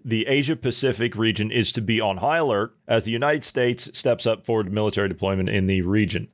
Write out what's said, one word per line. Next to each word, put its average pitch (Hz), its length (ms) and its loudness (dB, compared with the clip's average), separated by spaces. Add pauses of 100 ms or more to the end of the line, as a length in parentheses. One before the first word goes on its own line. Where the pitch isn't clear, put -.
the 113 220 0
Asia 143 280 0
Pacific 117 600 -2
region 107 340 0
is 117 220 0
to 120 80 -4
be 110 180 0
on 98 180 0
high 143 200 0
alert 113 360 0 (140)
as 113 160 2
the 110 80 -4
United 143 320 0
States - 500 -2
steps - 320 0
up 113 200 0
forward 110 260 0
military 104 380 0
deployment 95 400 0
in 98 180 2
the 95 140 2
region. 92 520 0